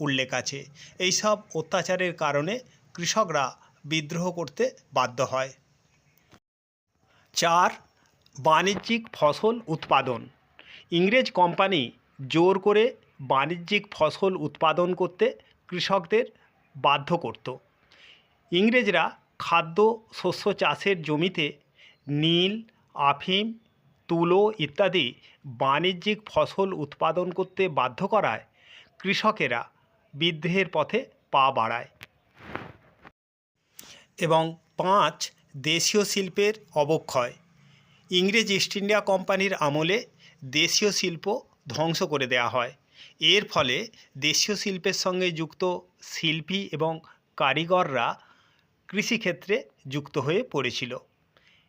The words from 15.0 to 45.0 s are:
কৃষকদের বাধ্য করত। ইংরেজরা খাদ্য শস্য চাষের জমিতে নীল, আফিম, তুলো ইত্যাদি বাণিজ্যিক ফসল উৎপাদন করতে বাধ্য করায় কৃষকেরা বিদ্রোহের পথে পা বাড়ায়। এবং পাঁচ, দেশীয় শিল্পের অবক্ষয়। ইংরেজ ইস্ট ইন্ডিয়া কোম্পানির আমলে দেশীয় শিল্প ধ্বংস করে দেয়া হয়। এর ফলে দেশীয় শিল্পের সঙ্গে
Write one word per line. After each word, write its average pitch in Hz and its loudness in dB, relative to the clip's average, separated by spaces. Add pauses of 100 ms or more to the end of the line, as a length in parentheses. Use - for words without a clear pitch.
কৃষকদের 190 0 (520)
বাধ্য 143 2
করত। 127 -6 (960)
ইংরেজরা 202 2 (200)
খাদ্য 185 2 (100)
শস্য - -2
চাষের 180 0
জমিতে 156 -2 (560)
নীল, 170 2 (320)
আফিম, 165 0 (640)
তুলো 175 4
ইত্যাদি 160 0 (320)
বাণিজ্যিক 160 0
ফসল 180 0
উৎপাদন 165 -2
করতে 185 -2
বাধ্য 135 -2
করায় 151 2 (540)
কৃষকেরা 180 -2 (440)
বিদ্রোহের 170 0
পথে 165 -2 (200)
পা 135 4
বাড়ায়। 117 -2 (2250)
এবং 160 2 (200)
পাঁচ, 160 2 (240)
দেশীয় 165 0
শিল্পের 202 0 (200)
অবক্ষয়। 147 0 (800)
ইংরেজ 196 2
ইস্ট - -2
ইন্ডিয়া 202 0
কোম্পানির 190 0
আমলে 160 0 (380)
দেশীয় 160 2
শিল্প 190 -4 (280)
ধ্বংস 156 0
করে 147 -2
দেয়া 120 0
হয়। 123 -2 (480)
এর 180 4
ফলে 151 0 (300)
দেশীয় 151 0
শিল্পের 190 -4
সঙ্গে 185 -2